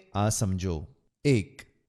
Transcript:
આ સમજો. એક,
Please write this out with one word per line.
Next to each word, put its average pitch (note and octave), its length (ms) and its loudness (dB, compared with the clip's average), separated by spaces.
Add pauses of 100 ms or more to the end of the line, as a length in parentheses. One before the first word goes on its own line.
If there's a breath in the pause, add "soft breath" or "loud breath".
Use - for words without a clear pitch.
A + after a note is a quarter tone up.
(140)
આ G#2 140 2
સમજો. F#2 580 -2 (380)
એક, B2+ 420 0 (220)